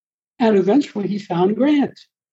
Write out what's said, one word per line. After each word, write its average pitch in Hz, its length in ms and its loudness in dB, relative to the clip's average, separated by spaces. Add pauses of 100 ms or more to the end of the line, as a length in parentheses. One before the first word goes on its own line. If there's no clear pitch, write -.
(380)
And 220 180 2
eventually 202 520 0
he 202 100 -6
found 185 380 -2
Grant, 277 420 0 (340)